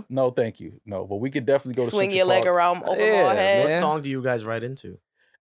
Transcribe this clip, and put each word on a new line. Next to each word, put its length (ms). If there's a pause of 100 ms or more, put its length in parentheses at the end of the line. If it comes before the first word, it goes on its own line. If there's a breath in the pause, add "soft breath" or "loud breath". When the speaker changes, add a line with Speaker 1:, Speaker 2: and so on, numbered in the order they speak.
Speaker 1:
No, 160
no, 60
thank 280
you. 280
No, 180
but 120
we 120
could 160
definitely 300
go 80
to 80
Speaker 2:
Swing 180
Speaker 1:
Central 80
Speaker 2:
your 80
leg 200
Speaker 1:
Park. 100
Speaker 2:
around 300
over 140
Speaker 3:
Yeah, 280
Speaker 2:
my 80
head. 300
Speaker 4:
What 40
Speaker 3:
man. 100
Speaker 4:
song 220
do 80
you 140
guys 200
ride 200
into? 340 (440)